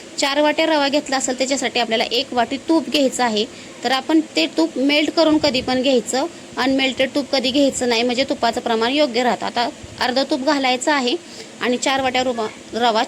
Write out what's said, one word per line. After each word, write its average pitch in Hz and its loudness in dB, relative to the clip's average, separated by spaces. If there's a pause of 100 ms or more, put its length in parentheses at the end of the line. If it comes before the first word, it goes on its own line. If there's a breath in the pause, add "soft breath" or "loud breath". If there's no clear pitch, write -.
(200 loud breath)
चार 285 2
वाट्या 302 2
रवा 302 2
घेतला 277 0
असेल, 262 -2
त्याच्यासाठी 254 0
आपल्याला 226 0
एक 247 -2
वाटी 240 0
तूप 320 2
घ्यायचं 262 2
आहे. 220 0 (380 loud breath)
तर 240 0
आपण 262 2 (160)
ते 320 2
तूप 330 -2
मेल्ट 294 2
करून 311 4
कधी 285 0
पण 254 0
घ्यायचं, 262 0 (320 loud breath)
अनमेल्टेड 262 0
तूप 285 0
कधी 262 0
घ्यायचं 254 2
नाही, 233 2
म्हणजे 247 0
तुपाचं 247 -2
प्रमाण 226 0
योग्य 262 2
राहतं. 220 0
आता 233 -2 (300)
अर्ध 247 0 (100)
तूप 302 0
घालायचं 262 0
आहे 269 0 (460 loud breath)
आणि 247 0
चार 269 0
वाट्या 254 0
रुवा-, 233 -6
रवा 233 2